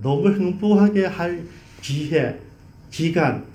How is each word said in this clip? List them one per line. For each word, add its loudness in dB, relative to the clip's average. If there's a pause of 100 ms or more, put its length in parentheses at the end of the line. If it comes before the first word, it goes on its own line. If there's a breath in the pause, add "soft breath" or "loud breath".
너무 2
행복하게 2
할 -6 (360 loud breath)
기회, -2 (500)
기간, 0